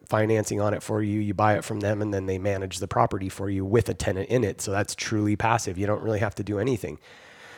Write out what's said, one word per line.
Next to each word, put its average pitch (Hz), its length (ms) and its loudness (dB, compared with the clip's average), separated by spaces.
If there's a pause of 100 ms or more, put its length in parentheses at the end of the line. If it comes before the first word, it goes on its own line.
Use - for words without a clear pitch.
financing 107 500 2
on 104 140 2
it - 100 -4
for 107 180 -2
you. 107 200 0
You 104 120 0
buy 107 220 4
it 82 80 0
from 110 160 -4
them, 104 220 0
and 104 120 -2
then 95 120 -2
they 95 120 0
manage 98 420 -2
the 95 100 -6
property 107 400 0
for 98 200 -6
you 95 140 0
with 107 240 4
a - 60 0
tenant 95 340 -2
in 123 160 2
it. 95 160 0
So - 120 -6
that's 101 240 -2
truly 104 420 0
passive. 113 400 0
You 101 100 -2
don't 104 140 0
really 107 180 0
have 104 160 -2
to 110 80 -4
do 101 160 -2
anything. 101 400 -2 (580)